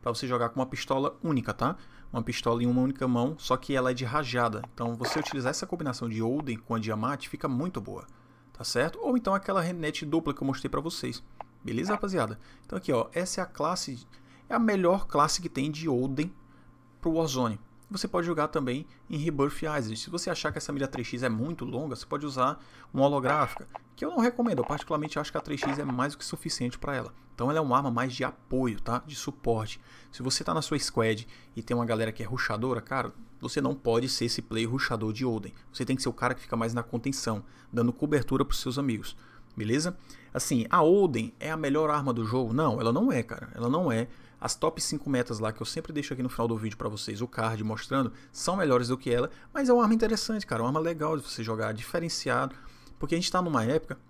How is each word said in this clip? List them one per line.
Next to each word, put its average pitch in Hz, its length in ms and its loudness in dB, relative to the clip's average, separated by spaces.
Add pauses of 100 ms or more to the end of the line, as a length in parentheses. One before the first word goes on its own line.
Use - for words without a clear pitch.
pra 120 120 -2
você 113 140 -4
jogar 120 220 2
com 117 100 -6
uma 127 80 2
pistola 135 560 -2
única, 123 320 0
tá? 147 220 0 (360)
Uma 117 120 -2
pistola - 360 0
em 120 60 2
uma 123 140 4
única 131 260 0
mão, 127 320 2
só - 180 0
que 135 200 -2
ela 127 160 2
é - 20 0
de 127 100 -4
rajada. 120 560 0 (140)
Então 117 220 -4
você 120 240 -2
utilizar 131 300 -2
essa - 180 -4
combinação 135 400 -4
de 110 120 -2
Oden 127 360 0
com 113 180 -6
a 113 60 0
Diamante 110 480 -2
fica - 180 -6
muito 143 340 -2
boa, 98 280 -12 (440)
tá - 120 -12
certo? 143 360 0
Ou 294 160 2
então 226 160 2
aquela 196 280 2
renete 165 440 -2
dupla 151 300 2
que - 80 -6
eu 139 40 0
mostrei 135 220 -2
pra - 120 0
vocês. 139 420 -6 (420)
Beleza, 147 280 0
rapaziada? 180 480 0 (260)
Então - 100 -6
aqui, 190 160 -2
ó, 113 200 4
essa 180 280 -2
é 180 40 0
a - 20 -12
classe, 143 580 -4 (440)
é - 60 -4
a 226 40 4
melhor 196 480 6
classe 147 340 4
que 165 80 -6
tem 135 220 -2
de 156 180 -4
Oden 135 460 0 (680)
pro 165 120 0
Warzone. 131 480 2 (280)
Você 196 200 -4
pode 175 180 0
jogar 156 220 0
também 139 380 -2 (220)
em 160 100 -4
Rebirth 143 440 2
Island. 139 360 -2
Se - 100 -8
você 175 220 -4
achar 160 200 -2
que - 60 -6
essa 143 160 -6
mira 139 160 -2
três 127 180 -6
X 123 160 -6
é 131 60 2
muito 123 360 -2
longa, 131 300 -4
você - 120 -12
pode 147 180 -4
usar 131 340 0 (340)
uma 131 120 4
holográfica, 139 640 2 (260)
que - 80 -6
eu 294 80 -2
não 349 80 0
recomendo. 233 420 4
Eu - 40 4
particularmente 151 540 -2
acho 147 120 -4
que - 60 -4
a - 60 -2
três 147 180 -4
X - 180 0
é 147 60 -2
mais 139 300 0
do - 40 -20
que - 60 -12
suficiente - 540 -4
pra 143 180 -2
ela. - 160 -6 (220)
Então 127 160 0
ela 156 80 2
é - 20 4
uma 131 160 4
arma 143 140 2
mais 120 240 0
de 131 100 -2
apoio, 123 560 0
tá? 120 260 0
De 151 80 -12
suporte. 113 640 -2 (320)
Se - 120 -12
você 127 200 0
tá 165 120 0
na 156 80 2
sua 147 160 0
squad 113 500 0 (260)
e 113 80 -6
tem 120 140 0
uma 120 80 2
galera 113 260 0
que 110 120 -8
é 104 40 -6
rushadora, 117 540 0
cara, 120 320 -4 (260)
você 123 220 -2
não 139 140 2
pode 120 340 2
ser - 160 0
esse 120 160 0
play 113 240 -2
rushador 113 480 0
de 120 140 -2
Oden. 107 260 -2 (180)
Você - 140 -4
tem 135 100 2
que 131 80 -2
ser - 60 2
o 117 60 -2
cara 127 200 0
que 123 60 -14
fica - 160 -4
mais 113 160 0
na 120 100 -2
contenção, 117 640 -2 (260)
dando 120 220 4
cobertura 139 500 2
pros - 180 2
seus 127 180 -2
amigos. 131 360 -2 (400)
Beleza? 139 440 0 (340)
Assim, 123 380 0
a 165 120 6
Oden 156 560 6
é 151 120 -6
a 160 80 -4
melhor 151 320 2
arma 143 200 2
do 117 140 0
jogo? 113 300 2
Não, 139 260 2
ela 113 100 4
não 202 220 4
é, 127 100 2
cara. - 320 -8
Ela 117 140 -2
não 156 240 2
é. 117 160 0 (320)
As - 160 -4
top - 240 -2
cinco - 280 -4
metas 123 300 0
lá, 110 140 0
que 110 100 -6
eu 110 40 -6
sempre - 260 -6
deixo 147 200 -4
aqui 127 100 -4
no 127 60 0
final 117 200 0
do 113 80 0
vídeo 107 200 -4
pra - 120 -4
vocês, 104 320 -6
o 120 80 -2
card 113 340 -2
mostrando, 110 500 -2 (200)
são - 240 0
melhores 131 320 4
do 127 100 0
que - 100 -4
ela, 120 220 2 (240)
mas 277 140 2
é 247 40 10
uma 240 100 8
arma 220 120 8
interessante, 220 500 2
cara, 113 180 0
uma 120 60 2
arma 147 120 2
legal 160 360 0
de 139 60 -4
você - 220 -6
jogar, 110 280 -2
diferenciado, 131 800 -2 (460)
porque 156 160 0
a 165 40 2
gente 175 120 0
tá 185 100 2
numa 156 220 2
época 139 480 0